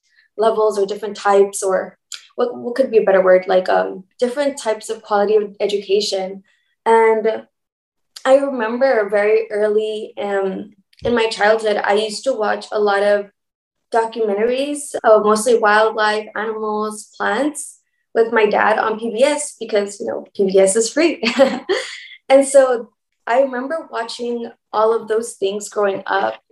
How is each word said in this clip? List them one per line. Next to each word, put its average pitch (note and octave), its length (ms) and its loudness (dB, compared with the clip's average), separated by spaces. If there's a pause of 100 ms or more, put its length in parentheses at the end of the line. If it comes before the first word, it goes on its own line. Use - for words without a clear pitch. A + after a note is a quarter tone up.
(360)
levels G#3+ 420 0
or G3 80 0
different G3+ 300 -8
types, G3 460 2
or F#3+ 360 -2 (380)
what, A#3+ 200 -2
what A#3+ 200 -8
could B3+ 160 2
be A3+ 60 4
a G3 60 6
better F#3+ 200 4
word, F#3 240 6
like, F#3 220 2
um, F#3+ 340 -2 (160)
different C4+ 380 -2
types A3 320 -6
of G#3+ 140 -10
quality G#3 320 2
of G#3 240 -2
education. G3 840 -2 (440)
And A3 600 2 (760)
I C4+ 120 8
remember A#3+ 720 0
very G#3+ 420 0
early, G#3+ 680 -2
um, G3+ 560 -6 (300)
in A#3+ 100 -2
my A3+ 140 0
childhood, G#3+ 500 0
I - 160 -2
used G#3+ 300 -4
to C4+ 100 0
watch G#3 380 -4
a G#3+ 80 -2
lot G3+ 240 0
of G3+ 260 0 (640)
documentaries, A#3 1000 -2 (100)
uh, A3 160 6
mostly G#3+ 380 2
wildlife, G#3+ 800 0
animals, G#3+ 840 -6
plants, A3+ 600 -4 (340)
with A3+ 200 0
my A3 120 2
dad G#3 320 2
on G#3+ 220 -2
P A3+ 120 -6
B A3 120 0
S D4 340 -2
because, G3+ 420 -4
you - 60 -8
know, - 300 -8
P G3 100 0
B F#3+ 140 4
S F#3+ 160 4
is A3+ 160 0
free. D#4 320 0 (140)
<laughs> - 920 -2
And C4+ 160 6
so B3+ 460 2 (340)
I A#3+ 160 2
remember C4+ 480 -4
watching A#3 640 -8 (220)
all A3 200 4
of G#3+ 140 -4
those A3 260 -2
things G3+ 360 -6
growing G3 360 -2
up G3 360 -2 (100)